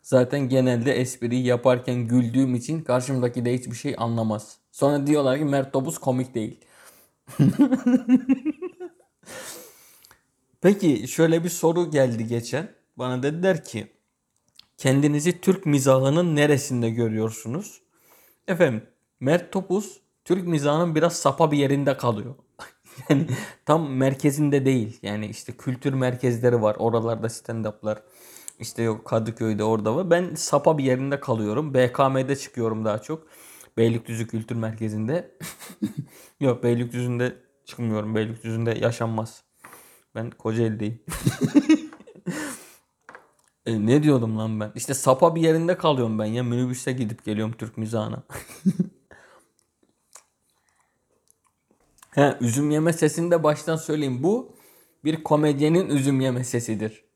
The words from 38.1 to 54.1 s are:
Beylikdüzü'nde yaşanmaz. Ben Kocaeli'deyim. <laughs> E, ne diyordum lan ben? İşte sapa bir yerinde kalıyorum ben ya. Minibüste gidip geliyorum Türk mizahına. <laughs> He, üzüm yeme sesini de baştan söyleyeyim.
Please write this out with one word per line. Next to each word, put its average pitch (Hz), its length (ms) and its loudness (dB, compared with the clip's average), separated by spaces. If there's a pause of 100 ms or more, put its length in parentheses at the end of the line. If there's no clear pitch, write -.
Beylikdüzü'nde 113 560 -4
yaşanmaz. 113 720 -4 (720)
Ben 113 140 -8
Kocaeli'deyim. 110 760 -2
<laughs> - 40 -16 (2500)
E, 113 200 -2
ne 139 180 6
diyordum 117 340 2
lan 110 220 -4
ben? 107 160 -6
İşte 120 180 -6
sapa 160 420 4
bir 165 60 0
yerinde 165 360 2
kalıyorum 123 420 0
ben 110 60 -2
ya. 117 180 -4
Minibüste 123 480 -2
gidip 123 340 -6
geliyorum 107 320 -4
Türk 113 200 -12
mizahına. 110 500 -6
<laughs> - 60 -18 (3750)
He, 139 300 4
üzüm 131 300 0
yeme 156 220 2
sesini 165 380 0
de 165 120 2
baştan 151 320 0
söyleyeyim. 147 480 -4